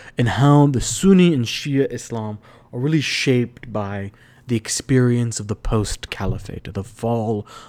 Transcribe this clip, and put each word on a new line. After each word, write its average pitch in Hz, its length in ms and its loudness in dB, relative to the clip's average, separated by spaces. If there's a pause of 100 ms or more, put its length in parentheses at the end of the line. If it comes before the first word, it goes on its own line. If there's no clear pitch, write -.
(180)
and 120 100 2
how 143 380 6
the 131 140 0
Sunni 185 520 4
and 127 120 0
Shia 135 480 -2
Islam 107 480 -8 (320)
are 123 60 -8
really 151 220 0
shaped 123 720 -2
by 101 400 -6 (340)
the 120 80 -2
experience 120 840 0
of 104 80 -10
the 107 80 -4
post-caliphate, - 1160 -6
the 98 120 -6
fall 113 600 -4 (240)